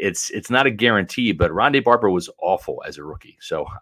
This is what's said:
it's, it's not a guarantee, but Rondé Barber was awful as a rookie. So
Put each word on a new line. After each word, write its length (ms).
it's, 300
it's 180
not 180
a 40
guarantee, 600
but 200
Rondé 300
Barber 280
was 200
awful 440
as 120
a 80
rookie. 340
So 260